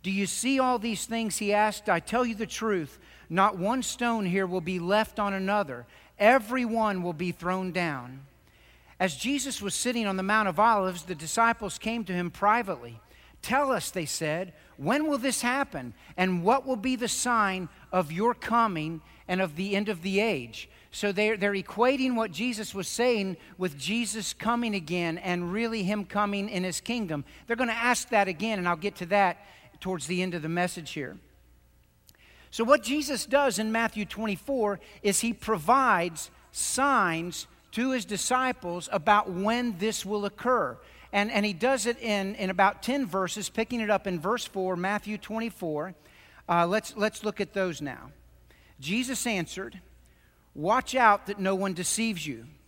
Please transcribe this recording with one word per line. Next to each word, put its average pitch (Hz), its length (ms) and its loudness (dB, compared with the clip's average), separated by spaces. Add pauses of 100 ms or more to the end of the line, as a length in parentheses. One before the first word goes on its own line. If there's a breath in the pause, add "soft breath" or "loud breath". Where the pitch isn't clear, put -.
"Do 190 80 -4
you 196 140 0
see 262 340 0
all 254 180 4
these 214 260 -4
things?" 226 340 -4
he 202 140 0
asked. 208 360 2
"I 180 100 4
tell 240 260 0
you 226 120 -4
the 214 100 -4
truth, 185 540 -2 (280 loud breath)
not 190 300 2
one 220 240 0
stone 233 440 -2
here 190 200 0
will 185 140 -2
be 180 180 -4
left 208 400 2
on 202 160 0
another. 190 500 -2 (320 loud breath)
Every 240 480 4
one 214 380 0
will 175 100 -2
be 175 200 -2
thrown 185 400 -4
down." 139 480 -4 (800 soft breath)
As 180 160 2
Jesus 262 440 -2
was 202 140 -4
sitting 240 320 -2
on 196 100 0
the 190 60 -2
Mount 208 240 4
of 180 140 0
Olives, 190 420 4
the 180 140 -8
disciples 220 600 0
came 226 260 -4
to 180 80 -4
him 175 180 0
privately. 185 680 0 (420 soft breath)
"Tell 269 300 2
us," 190 180 -2
they 170 160 -4
said, 165 460 -4 (240 loud breath)
"when 254 320 0
will 285 100 0
this 254 240 -2
happen? 196 520 -4 (220 loud breath)
And 180 280 2
what 262 200 4
will 262 120 -2
be 254 180 -2
the 233 140 -4
sign 196 600 0 (220 loud breath)
of 175 220 0
your 220 220 2
coming 170 680 0 (240 loud breath)
and 185 140 0
of 160 160 0
the 196 180 -2
end 196 140 0
of 185 140 -4
the 190 180 2
age?" 139 480 -2 (220 loud breath)
So - 200 -2
they're, 214 260 2
they're 202 180 0
equating 254 600 2
what 226 160 0
Jesus 214 420 -4
was 190 140 -6
saying 220 500 0 (220 loud breath)
with 180 180 -4
Jesus 202 560 -4
coming 233 440 -2
again 170 420 -2
and 175 340 -2
really 226 300 -2
him 202 220 0
coming 202 440 -2
in 185 140 -4
his 185 180 -4
kingdom. 180 440 -4 (220 loud breath)
They're 233 100 -2
gonna 233 160 0
ask 233 380 0
that 202 180 4
again, 190 320 -2
and 175 80 2
I'll 175 80 2
get 196 200 -4
to 180 100 -8
that 190 380 4 (360 loud breath)
towards 180 260 -6
the 180 160 0
end 185 120 -2
of 170 80 -4
the 151 60 -4
message 175 440 -2
here. - 260 -8 (1300 soft breath)
So 226 100 -2
what 240 220 6
Jesus 277 420 -2
does 262 320 2
in 220 140 0
Matthew 220 320 0
twenty-four 208 760 -2 (240 loud breath)
is 202 180 2
he 233 120 -2
provides 202 960 2 (220 soft breath)
signs 185 960 0 (240 soft breath)
to 254 180 0
his 254 140 -2
disciples 196 880 -2
about 208 360 4
when 214 500 0
this 208 280 -2
will 208 180 -2
occur. 196 540 0 (340 loud breath)
And, 202 180 2
and 208 140 2
he 208 80 0
does 226 340 0
it 233 140 -2
in, 202 360 -2
in 185 140 -2
about 190 340 4
ten 269 200 0
verses, 185 460 -4
picking 226 300 -2
it 214 100 -2
up 202 160 2
in 180 140 -2
verse 208 240 -2
four, 185 320 -2
Matthew 202 420 -4
twenty-four. 185 760 -6 (540 loud breath)
Uh, 170 200 4
let's, 208 280 -2
let's 208 280 -2
look 208 160 -4
at 196 120 -4
those 175 300 -2
now. 131 300 -10 (680 soft breath)
Jesus 226 460 -2
answered, 190 540 -6 (760 soft breath)
"Watch 208 400 0
out 220 320 6
that 202 140 -6
no 190 140 2
one 190 200 -2
deceives 180 520 -2
you. 120 200 -10 (220)